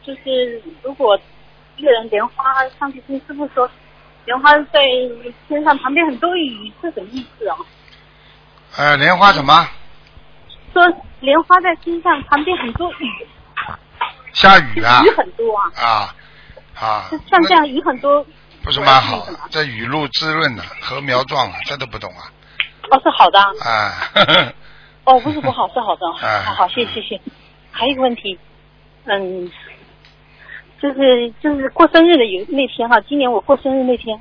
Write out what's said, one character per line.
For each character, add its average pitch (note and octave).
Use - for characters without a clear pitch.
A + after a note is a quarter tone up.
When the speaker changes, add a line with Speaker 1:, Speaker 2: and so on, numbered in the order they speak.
Speaker 1:
就 C4+
是 B3
如 C4+
果 A3
一 C4+
个 C#4+
人 A3+
莲 G#3+
花 C4
上 C#4
去 C4
听 C4+
师 D4
父 C#4+
说， B3
莲 B3+
花 D4
在 D4+
天 D4+
上 D4
旁 C4+
边 E4
很 C4
多 E4+
雨， G#3+
是 E4+
什 F#3+
么 G3
意 B3+
思 G#3+
啊？ D#3+
Speaker 2:
呃， D3
莲 D#3
花 G3
什 D#3+
么？ D#3
Speaker 1:
说 F4
莲 C#4
花 F4+
在 E4+
天 E4+
上 D#4
旁 D4
边 F4+
很 A#3+
多 F4
雨。 -
Speaker 2:
下 F#3+
雨 D3+
啊？ -
Speaker 1:
雨 G#4+
很 G#3+
多 A3+
啊。 G3+
Speaker 2:
啊， A2
啊。 G#2+
Speaker 1:
就 D#4
像 F#4
这 F#4
样 D4+
雨 C4
很 C4
多。 C#4+
Speaker 2:
不 -
是 C#3
蛮 C3+
好 A2
的， F2+
Speaker 1:
是 -
什 -
么？ -
Speaker 2:
这 D#3
雨 A#2
露 C#3+
滋 D#3
润 D3+
的， F2+
禾 C3
苗 C3
壮 C3
了， F#2
这 C#3+
都 C3+
不 A2
懂 G2+
啊？ -
Speaker 1:
哦， C4+
是 D#4+
好 G3+
的 G3
啊。 G3+
Speaker 2:
哎。 A#2+
<laughs> -
Speaker 1:
哦， C4
不 C4+
是 D4+
不 C4
好， A#3+
是 C4
好 G3+
的。 F3+
Speaker 2:
哎。 G#2+
Speaker 1:
好， G3
好， F#3+
谢 A#3+
谢， G#3+
谢 -
谢。 -
还 -
有 C#4
一 -
个 B3+
问 B3
题， F#3+
嗯， F#3
就 C#4+
是， B3
就 D4
是 C4+
过 E4
生 E4
日 F4
的 A#3+
有， F#3+
那 C#4
天 A#3
哈， A#3
今 C#4+
年 B3+
我 A3
过 -
生 C4+
日 C4
那 B3+
天 G#3+